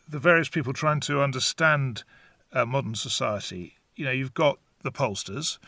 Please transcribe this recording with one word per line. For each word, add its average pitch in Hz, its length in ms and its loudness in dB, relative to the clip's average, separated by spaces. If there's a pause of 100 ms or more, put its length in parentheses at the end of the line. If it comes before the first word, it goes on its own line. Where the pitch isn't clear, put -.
the 151 100 -8
various 165 300 4
people 139 240 -2
trying 151 280 0
to 143 200 0
understand, 139 840 2 (500)
uh, 123 100 2
modern 120 300 -2
society, 101 800 -4 (220)
you 147 100 -6
know, 131 60 -2
you've 131 200 -4
got 147 280 2 (220)
the 127 100 -4
pollsters, 120 760 -4